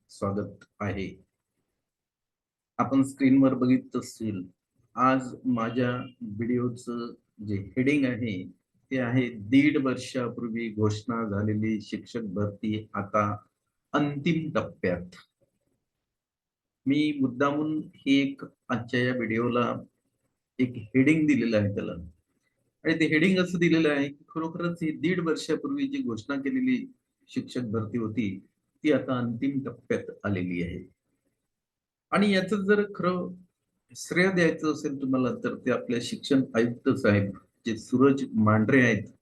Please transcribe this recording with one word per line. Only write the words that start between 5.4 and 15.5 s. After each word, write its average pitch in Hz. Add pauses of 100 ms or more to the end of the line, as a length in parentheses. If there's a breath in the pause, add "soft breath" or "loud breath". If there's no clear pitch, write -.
माझ्या 123 (240)
व्हिडिओचं 120 (320)
जे 104
हेडिंग 131
आहे, 110 (380)
ते 135
आहे, 123
"दीड 135
वर्षापूर्वी 117
घोषणा 107
झालेली 107
शिक्षक -
भरती 104
आता 104 (560)
अंतिम 147
टप्प्यात." 90 (1800)